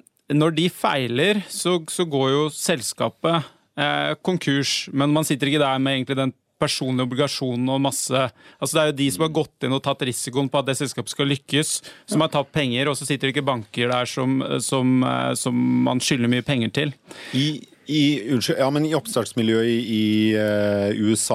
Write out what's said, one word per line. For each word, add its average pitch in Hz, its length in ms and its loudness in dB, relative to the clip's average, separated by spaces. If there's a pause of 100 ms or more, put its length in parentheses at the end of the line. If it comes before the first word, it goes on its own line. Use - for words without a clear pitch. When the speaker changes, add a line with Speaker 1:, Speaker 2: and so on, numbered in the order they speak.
(320)
Speaker 1:
når 151 260 4
de 175 100 2
feiler, 175 800 0
så, 180 300 -2 (100)
så - 160 -2
går 139 300 0
jo 147 180 2
selskapet, 160 960 -2 (300)
eh, 147 360 0 (100)
konkurs, 143 680 -2
men 143 220 2
man 156 100 2
sitter 139 240 0
ikke 147 160 2
der 131 160 0
med 135 200 0
egentlig 131 200 -2
den 131 140 0 (280)
personlige 131 460 -2
obligasjonen 127 680 -2
og 139 80 2
masse, 135 320 -2 (460)
altså 143 160 -2
det 160 60 4
er 151 100 4
jo - 80 0
de 139 100 4
som 143 140 -2
har 160 100 -2
gått 151 320 -4
inn 127 80 0
og 135 80 0
tatt 139 240 -2
risikoen 123 420 -2
på 143 120 0
at 127 80 -2
det 131 100 0
selskapet 127 320 -6
skal 143 160 -2
lykkes, 139 460 0 (340)
som 156 160 2
har 156 80 2
tatt 143 240 -2
penger, 131 320 0
og 147 80 0
så - 140 -8
sitter 139 180 0
det 131 80 0
ikke 139 140 -2
banker 120 420 -2
der 123 160 0
som, 131 300 -2 (260)
som, 127 300 2 (100)
eh, 127 320 0
som 123 240 -2 (300)
man 127 100 0
skylder 120 320 0
mye 123 160 0
penger 120 300 0
til. 143 160 -2 (420)
Speaker 2:
I, 139 120 2 (440)
i, 151 120 4 (280)
unnskyld, 131 320 0
ja, 131 80 4
men 147 160 2
i 156 80 -2
oppstartsmiljøet 113 800 0
i, 117 100 2
i, 110 220 0 (340)
eh, 104 640 0
U 107 140 2
S - 80 -2 (100)